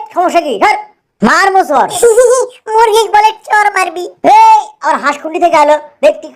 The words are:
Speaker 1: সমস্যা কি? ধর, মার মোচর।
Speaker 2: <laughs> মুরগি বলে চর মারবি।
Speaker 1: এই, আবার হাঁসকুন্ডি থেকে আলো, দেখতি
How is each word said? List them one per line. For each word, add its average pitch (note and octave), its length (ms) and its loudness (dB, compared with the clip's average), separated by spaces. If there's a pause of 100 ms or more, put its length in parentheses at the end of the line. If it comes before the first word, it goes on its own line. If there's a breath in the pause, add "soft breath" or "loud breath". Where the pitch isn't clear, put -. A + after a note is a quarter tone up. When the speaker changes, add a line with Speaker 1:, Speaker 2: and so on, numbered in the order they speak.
(140)
Speaker 1:
সমস্যা E4+ 280 -2
কি? C4 180 -8
ধর, G4 160 0 (460)
মার E4 300 0
মোচর। D4 360 0 (420)
Speaker 2:
<laughs> B4 420 -4
মুরগি A4 360 0
বলে G#4 240 2
চর G#4 400 -2
মারবি। F4+ 340 -6 (180)
Speaker 1:
এই, A4 380 4 (200)
আবার D4+ 140 -2
হাঁসকুন্ডি C#4+ 440 -6
থেকে E4 160 0
আলো, D4+ 220 2 (240)
দেখতি D4+ 340 -2